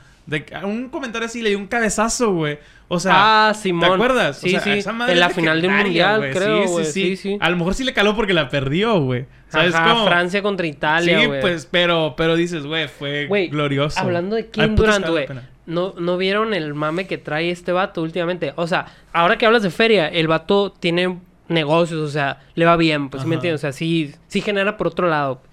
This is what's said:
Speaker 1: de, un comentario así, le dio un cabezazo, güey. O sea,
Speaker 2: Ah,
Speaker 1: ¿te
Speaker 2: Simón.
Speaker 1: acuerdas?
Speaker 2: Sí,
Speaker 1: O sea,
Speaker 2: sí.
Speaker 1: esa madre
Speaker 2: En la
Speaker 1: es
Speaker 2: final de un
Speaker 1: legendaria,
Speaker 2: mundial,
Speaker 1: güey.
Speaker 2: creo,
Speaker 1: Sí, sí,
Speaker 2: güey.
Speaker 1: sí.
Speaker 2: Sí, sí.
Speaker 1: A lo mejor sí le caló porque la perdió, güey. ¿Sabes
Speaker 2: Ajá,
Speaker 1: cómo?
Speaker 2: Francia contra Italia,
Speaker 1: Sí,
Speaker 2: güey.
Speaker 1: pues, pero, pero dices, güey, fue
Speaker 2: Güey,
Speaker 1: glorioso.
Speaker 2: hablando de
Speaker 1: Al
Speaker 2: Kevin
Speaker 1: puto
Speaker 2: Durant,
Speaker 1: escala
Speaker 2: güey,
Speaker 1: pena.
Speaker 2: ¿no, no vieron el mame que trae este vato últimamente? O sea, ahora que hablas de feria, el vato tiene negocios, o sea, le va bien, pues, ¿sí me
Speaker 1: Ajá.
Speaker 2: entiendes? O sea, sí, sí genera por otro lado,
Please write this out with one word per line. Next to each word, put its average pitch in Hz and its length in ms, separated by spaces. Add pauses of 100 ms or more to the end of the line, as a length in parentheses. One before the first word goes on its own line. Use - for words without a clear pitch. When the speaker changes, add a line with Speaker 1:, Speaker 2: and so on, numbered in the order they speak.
(260)
Speaker 1:
de, 147 180 (200)
un 226 260
comentario 233 380
así, 240 160
le 220 60
dio 202 100
un 202 80
cabezazo, 220 680
güey. 151 240 (300)
O 175 120
sea, 185 120 (380)
Speaker 2:
Ah, - 40
Speaker 1:
¿te 214 60
Speaker 2:
Simón. 175 340
Speaker 1:
acuerdas? 202 460
Speaker 2:
Sí, - 80
Speaker 1:
O 180 120
sea, - 20 (120)
Speaker 2:
sí. 202 60
Speaker 1:
esa 196 120
madre 226 220
Speaker 2:
En 175 60
la 175 80
Speaker 1:
es 175 80
Speaker 2:
final 160 260
de 175 60
un 190 80
Speaker 1:
legendaria, 175 320 (100)
Speaker 2:
mundial, - 20
Speaker 1:
güey. 135 120
Speaker 2:
creo, 208 320
Speaker 1:
Sí, 190 40
sí, 180 60
Speaker 2:
güey. 170 120
Speaker 1:
sí. 156 60
Speaker 2:
Sí, 190 260
sí. 196 220
Speaker 1:
A 160 120
lo 180 60
mejor 175 180
sí 262 80
le 254 100
caló 208 220
porque 202 180
la 151 160
perdió, 165 520
güey. 127 260 (220)
¿Sabes 165 260
Speaker 2:
Ajá, 165 180
Speaker 1:
cómo? 226 140
Speaker 2:
Francia 180 340
contra 190 240
Italia, 160 540
Speaker 1:
Sí, 151 80
Speaker 2:
güey. 139 140
Speaker 1:
pues, 170 280
pero, 170 480
pero 165 180
dices, 170 300
güey, 156 220
fue 143 400
Speaker 2:
Güey, 190 220
Speaker 1:
glorioso. 147 500
Speaker 2:
hablando 180 360
de 226 80
Speaker 1:
Al 220 60
Speaker 2:
Kevin 160 220
Speaker 1:
puto 208 100
Speaker 2:
Durant, 214 240
Speaker 1:
escala 165 60
Speaker 2:
güey, 151 160
Speaker 1:
pena. 127 220 (180)
Speaker 2:
¿no, 175 320
no 175 180
vieron 208 380
el 151 180
mame 156 320
que 165 140
trae 160 320
este 175 200
vato 185 300
últimamente? 170 540
O 170 100
sea, 165 220 (260)
ahora 180 240
que 240 80
hablas 226 160
de 196 80
feria, 202 380
el 160 200
vato 185 440
tiene 175 480 (280)
negocios, 165 520
o 151 80
sea, 139 320 (160)
le 165 100
va 170 120
bien, 151 320
pues, 135 140
¿sí - 40
me 165 80
Speaker 1:
Ajá. - 40
Speaker 2:
entiendes? 165 200
O - 40
sea, 143 100
sí, 165 400 (160)
sí 202 100
genera 202 380
por 175 100
otro 180 220
lado, 143 320 (120)